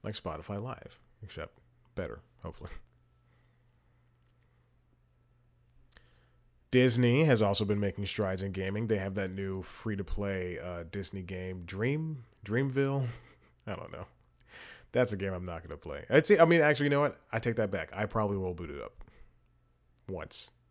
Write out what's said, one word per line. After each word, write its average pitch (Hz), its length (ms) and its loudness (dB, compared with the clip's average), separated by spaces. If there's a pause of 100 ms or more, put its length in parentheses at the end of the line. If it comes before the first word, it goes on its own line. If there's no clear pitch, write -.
Like 101 120 -8
Spotify 90 480 -8
Live, - 380 -12 (220)
except - 360 -12 (360)
better, 67 260 -6 (220)
hopefully. - 280 -12 (4000)
Disney 123 540 6
has 113 180 6
also 101 240 4
been 101 120 2
making 101 280 -2
strides 95 360 -2
in 98 100 -4
gaming. 98 340 -2
They 107 120 2
have 95 180 -4
that 95 140 -2
new 95 320 -6
free-to-play, 95 960 -4
uh, 87 320 -8
Disney 98 320 -8
game, 92 440 -8
Dream, 131 580 -4 (200)
Dreamville. 135 600 0 (300)
<laughs> - 300 -20
I 104 100 -6
don't 85 160 -12
know. - 140 -10 (880)
That's 117 200 4
a 101 40 -4
game 95 180 -4
I'm 90 100 -6
not 85 180 -8
gonna 80 140 -12
play. 73 320 -10
I'd 143 180 6
say, 180 120 8
I 165 80 12
mean, 165 160 6
actually, 147 240 4
you 139 40 2
know 143 120 4
what? 139 180 -2 (100)
I 120 80 -2
take 113 180 0
that 107 140 2
back. 87 240 -4
I 104 120 -2
probably 101 320 0
will 92 160 -2
boot 82 160 -8
it 71 120 -10
up - 220 -14 (1040)
once - 420 -8 (200)